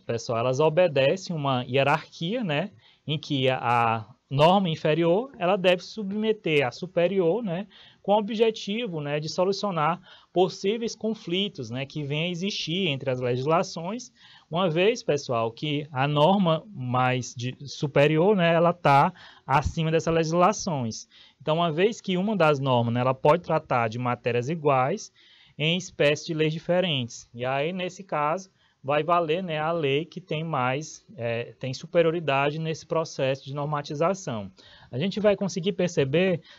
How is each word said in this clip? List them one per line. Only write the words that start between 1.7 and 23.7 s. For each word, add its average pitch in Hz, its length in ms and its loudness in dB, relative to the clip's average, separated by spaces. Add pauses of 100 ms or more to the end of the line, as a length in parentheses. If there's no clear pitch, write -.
né, 160 260 -2 (360)
em 147 120 -2
que 131 320 0
a, 131 100 -2
a 117 540 0 (160)
norma 170 380 4
inferior, 170 720 2
ela 185 180 2
deve 180 260 2
submeter 202 840 -2
a 120 40 -4
superior, 180 720 0
né, 190 240 -6 (360)
com 190 100 0
o 214 60 4
objetivo, 220 840 -2
né, 147 180 -4
de 156 100 -6
solucionar 180 720 0 (320)
possíveis 196 600 -2
conflitos, 196 760 -6
né, 131 160 -6
que 151 160 -8
venham 151 240 -4
a 180 40 -4
existir 180 580 -4
entre 135 220 -4
as 127 100 -2
legislações, 165 920 -2 (380)
uma 175 180 0
vez, 185 340 2
pessoal, 123 480 -2
que 147 400 -4
a 135 160 0
norma 160 600 4
mais 127 680 -2
de, 127 220 -8 (100)
superior, 156 720 2
né, 170 160 4
ela 170 200 4
tá 151 400 4 (340)
acima 151 440 0
dessas 160 220 2
legislações. 165 960 0 (320)
Então, 156 160 0
uma 170 160 0
vez 190 280 0
que 185 160 -2
uma 202 200 -2
das 156 220 4
normas, 120 360 2
né, 123 60 0
ela 131 140 2
pode 151 280 4
tratar 143 460 0